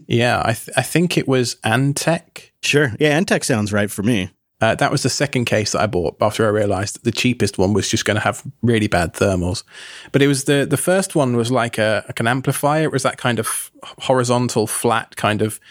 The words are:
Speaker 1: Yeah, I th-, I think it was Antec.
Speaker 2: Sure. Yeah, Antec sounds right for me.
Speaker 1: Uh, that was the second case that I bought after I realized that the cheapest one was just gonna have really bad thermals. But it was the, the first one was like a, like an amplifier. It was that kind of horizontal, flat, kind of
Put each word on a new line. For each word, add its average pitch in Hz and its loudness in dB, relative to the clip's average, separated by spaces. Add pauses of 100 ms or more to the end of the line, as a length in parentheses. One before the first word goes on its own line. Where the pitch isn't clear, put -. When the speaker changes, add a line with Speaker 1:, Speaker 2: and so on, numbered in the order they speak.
Speaker 1:
Yeah, 117 2
I 113 0
th-, - -8
I 127 2
think 170 0
it - 0
was 127 0
Antec. 139 -2 (100)
Speaker 2:
Sure. 143 2
Yeah, 151 4
Antec 202 0
sounds 104 0
right 104 0
for 98 -6
me. 101 0 (300)
Speaker 1:
Uh, 110 4
that - 2
was 143 0
the 131 0
second 127 -2
case 107 0
that 69 0
I 107 2
bought 87 -2
after 110 2
I 104 2
realized 101 0
that - -18
the 117 0
cheapest 117 0
one 98 2
was 98 0
just - -2
gonna 104 0
have - -2 (200)
really 113 2
bad 87 0
thermals. 90 0 (480)
But 139 4
it 139 6
was 135 0
the, 143 2
the 143 0
first 190 -2
one 127 2
was 117 0
like 117 0
a, 107 0
like - -8
an 113 0
amplifier. 143 0
It 143 -2
was 131 -2
that 127 -2
kind 117 0
of - -6 (100)
horizontal, 123 0
flat, - -2
kind 104 0
of 107 -2 (120)